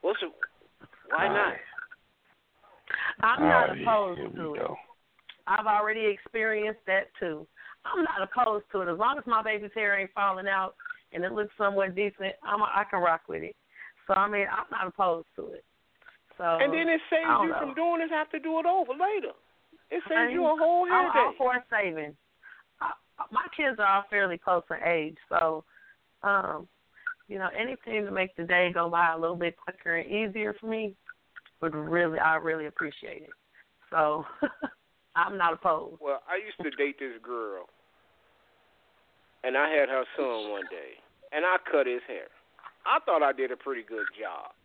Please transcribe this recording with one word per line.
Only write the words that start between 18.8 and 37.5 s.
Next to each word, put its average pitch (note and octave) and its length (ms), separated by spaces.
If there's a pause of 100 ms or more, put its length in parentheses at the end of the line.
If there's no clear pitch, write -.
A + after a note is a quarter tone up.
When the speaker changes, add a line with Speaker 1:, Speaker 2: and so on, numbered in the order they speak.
Speaker 1:
later. F4+ 400 (560)
It F4 180
saves A#3+ 220
Speaker 3:
I'm, - 20
Speaker 1:
you C4+ 140
a D#4 120
whole E4+ 280
hair F4+ 120
Speaker 3:
I'm F4+ 180
all B3 160
Speaker 1:
day. - 60
Speaker 3:
for B3 320
saving. D#3+ 460 (640)
I, - 120 (400)
my A#3+ 140 (100)
kids C4+ 240
are G#3 80
all G3 220
fairly F#3+ 280
close F3 340
in E3 60 (100)
age, D#3+ 300 (120)
so, D#3+ 340 (600)
um, F#3 440 (600)
you G3+ 120
know, F#3+ 180
anything A3+ 480
to G3 60
make F#3 240
the E3+ 80
day F3+ 300
go E3+ 160
by E3+ 240
a E3 40
little E3 180
bit E3+ 220
quicker E3+ 400
and E3 120
easier G#3 500
for A3 80
me A3 280 (680)
would D#3+ 140
really, D#3+ 440
I D#3+ 160
really D#3+ 320
appreciate D3+ 560
it. - 60 (600)
So, D#3 360 (160)
<laughs> - 760
I'm F#3+ 220
not E3+ 160
opposed. D#3+ 480
Speaker 1:
Well, C#3 260
I F3+ 100
used G#3 260
to D3+ 140
date C#3+ 220
this A#2+ 220
girl, A2 440 (1800)